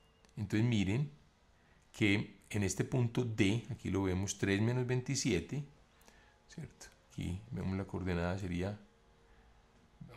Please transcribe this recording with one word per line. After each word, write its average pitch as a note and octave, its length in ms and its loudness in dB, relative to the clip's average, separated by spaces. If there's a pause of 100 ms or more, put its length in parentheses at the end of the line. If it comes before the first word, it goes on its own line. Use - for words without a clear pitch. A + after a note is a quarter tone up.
(360)
Entonces G#2+ 320 2
miren A2+ 420 2 (840)
que G#2 400 2 (140)
en G#2 140 2
este G2 200 0
punto B2 400 2
D, A2 460 2
aquí - 180 -8
lo F#2 140 2
vemos, F#2+ 340 0
tres G2 240 2
menos B2 260 2
veintisiete, B2+ 800 0 (840)
¿cierto? - 380 -14 (240)
Aquí F2 300 -6 (120)
vemos F#2 240 -4
la G2 80 -4
coordenada, F2+ 540 -2
sería, F#2+ 400 -4 (1400)